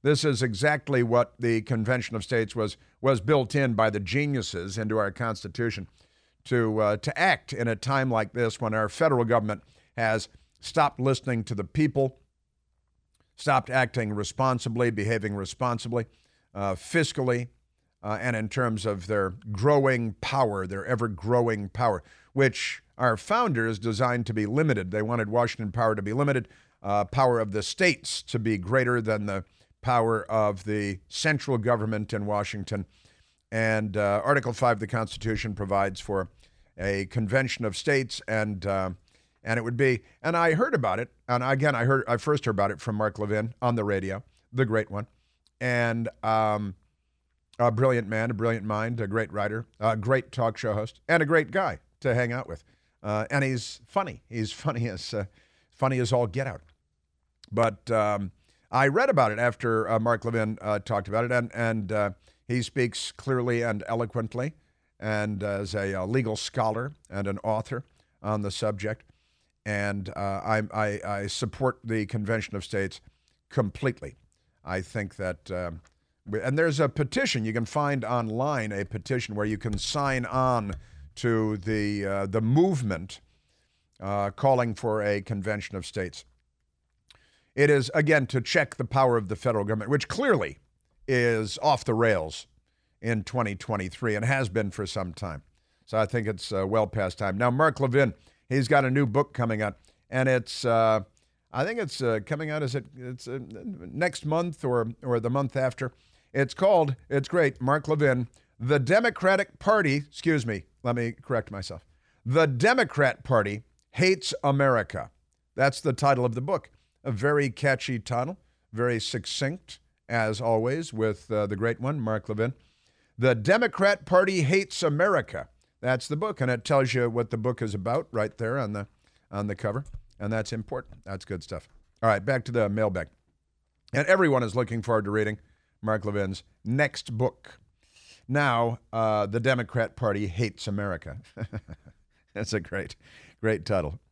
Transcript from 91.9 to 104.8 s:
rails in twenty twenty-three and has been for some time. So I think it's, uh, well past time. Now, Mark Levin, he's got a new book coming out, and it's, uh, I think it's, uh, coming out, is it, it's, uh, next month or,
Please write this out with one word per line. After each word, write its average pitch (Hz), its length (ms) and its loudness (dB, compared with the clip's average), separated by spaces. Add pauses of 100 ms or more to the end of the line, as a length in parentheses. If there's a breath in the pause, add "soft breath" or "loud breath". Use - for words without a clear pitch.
rails 98 520 2 (540)
in 110 220 -2
twenty 110 320 -4
twenty-three 104 600 -2
and 107 80 -2
has 131 240 0
been 98 240 -2
for 104 140 -6
some 92 280 -6
time. 80 280 -10 (440)
So 110 120 -4
I 110 80 4
think 110 220 -2
it's, 107 260 -6
uh, 95 120 0
well 107 220 2
past 95 300 -2
time. 98 200 -2
Now, 120 120 2
Mark 143 300 2
Levin, 131 340 2 (340 soft breath)
he's 131 220 0
got 139 160 6
a 127 60 2
new 139 140 4
book 127 280 0
coming 113 280 0
out, 104 160 -2 (320 soft breath)
and 131 200 0
it's, 127 340 0
uh, 113 380 4 (500)
I 135 140 -2
think 233 140 -4
it's, 160 220 -6
uh, 113 240 2
coming 156 240 -4
out, 151 140 -2
is 127 120 -4
it, 127 100 -4 (100)
it's, 127 320 -14
uh, 127 120 -8 (120)
next 151 720 -6
month 160 380 -2
or, 120 280 0 (120)